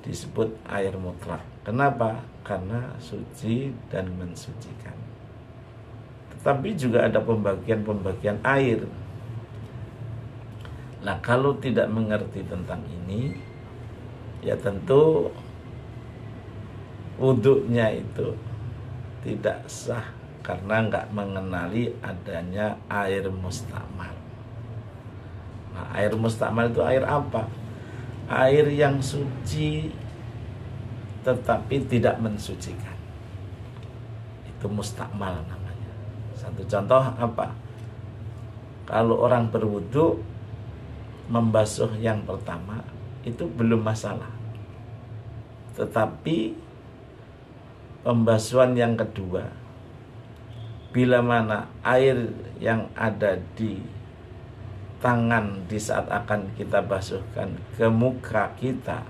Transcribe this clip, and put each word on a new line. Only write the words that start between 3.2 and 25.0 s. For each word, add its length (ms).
dan 240
mensucikan. 800
Tetapi 480
juga 320
ada 80
pembagian-pembagian 1300
air. 400
Nah, 160
kalau 400
tidak 320
mengerti 560
tentang 400
ini, 480
ya 80
tentu 720
wuduknya 800
itu 320
tidak 400
sah 400
karena 400
nggak 240
mengenali 880
adanya 880
air 400
mustakmal. 880